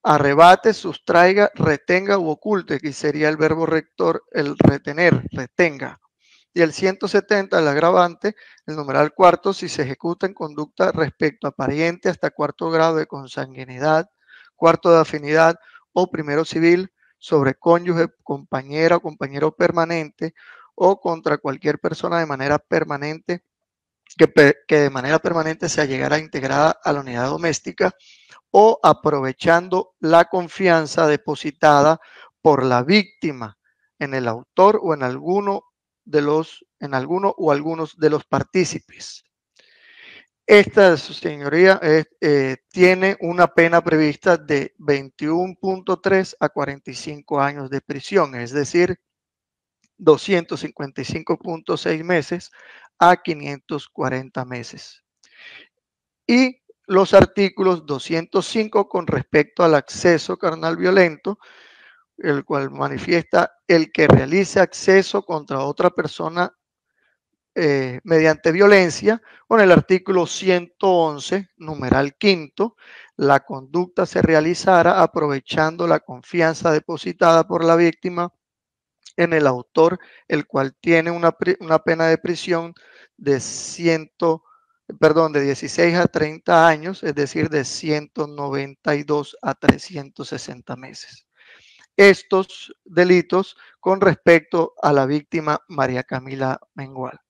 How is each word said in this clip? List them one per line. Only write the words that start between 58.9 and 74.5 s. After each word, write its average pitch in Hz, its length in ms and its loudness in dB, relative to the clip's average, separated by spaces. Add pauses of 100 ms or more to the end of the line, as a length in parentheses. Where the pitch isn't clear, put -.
respecto 151 560 -2
al 165 120 4
acceso 170 640 -2
carnal 165 400 -6
violento, 180 600 0 (760)
el 143 300 -4
cual 139 240 -6
manifiesta 143 840 -2 (140)
el 165 260 2
que 156 160 2
realice 170 500 4
acceso 190 640 2
contra 147 360 -8
otra 147 320 0
persona, 170 600 -6 (1040)
eh, 135 500 -2
mediante 160 480 2
violencia, 202 680 4 (260)
con 226 140 2
el 190 100 6
artículo 180 560 2
ciento 180 640 -2
once, 170 680 -2
numeral 139 580 -4
quinto, 190 600 -4 (400)
la 139 240 2
conducta 170 640 -6
se - 160 -2
realizara 170 800 2